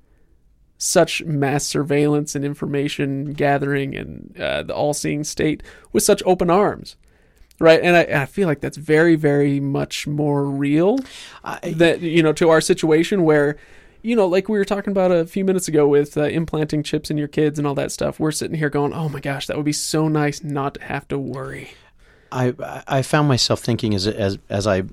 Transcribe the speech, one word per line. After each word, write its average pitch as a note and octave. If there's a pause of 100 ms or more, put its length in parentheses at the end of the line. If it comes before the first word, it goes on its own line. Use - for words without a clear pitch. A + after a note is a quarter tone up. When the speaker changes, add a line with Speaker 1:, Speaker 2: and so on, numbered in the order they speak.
(800)
Speaker 1:
such -
mass C#3+
surveillance D3
and C#3
information C#3+
gathering C#3
and, A1+
uh, C#3+
the -
all-seeing D3
state - (320)
with G#3+
such -
open F3+
arms, F3 (640)
right? D#3+
And F3
I, D3+
I C3+
feel G3
like C#3+
that's -
very, D#3
very C#3+
much C#3
more D3
real C#3+ (460)
Speaker 2:
I -
Speaker 1:
that, E3
you E3
know, D#3
to E3
our D#3+
situation E3
where, D3 (440)
you A#3
know, G#3+
like F#3
we G#3+
were G3
talking G3
about F#3
a E3
few F#3+
minutes F#3
ago D#3
with, D3
uh, D3+
implanting D#3
chips -
in D#3
your D3+
kids D3+
and D3
all C#3+
that C#3
stuff, -
we're D#3
sitting -
here D3+
going, C#3+
"Oh D#3
my C#3
gosh, C#3
that -
would D3+
be D3+
so D#3
nice D3+
not C#3+
to -
have -
to C#3
worry." C3+ (600)
Speaker 2:
I, B2+ (100)
I, -
I C3+
found D3+
myself B2
thinking A2
as, F#2+
as, G#2 (120)
as G2+
I, F#2+